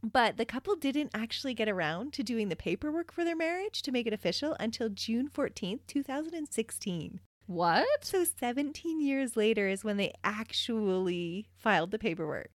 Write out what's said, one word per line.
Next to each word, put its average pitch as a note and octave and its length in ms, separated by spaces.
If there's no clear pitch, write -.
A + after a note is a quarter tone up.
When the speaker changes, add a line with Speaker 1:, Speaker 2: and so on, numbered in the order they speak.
Speaker 1:
But A3 300
the - 80
couple C4 320
didn't C#4+ 380
actually A#3 400
get A3 120
around F3+ 460
to C#4 100
doing A3 280
the - 60
paperwork D4+ 540
for F4 140
their E4+ 100
marriage F4 460
to - 100
make A#3+ 160
it G#3+ 60
official C#4+ 480
until A3+ 300
June A#3 380
fourteenth, A#3+ 580
two C#4+ 160
thousand D4+ 320
and D#4 120
sixteen. F#3 760
Speaker 2:
What? G3 580
Speaker 1:
So F#4 200
seventeen D4 760
years C4+ 340
later G#3+ 320
is G3 160
when G#3 140
they G3+ 160
actually F#3+ 1300
filed F3+ 340
the G#3+ 80
paperwork. D#3+ 560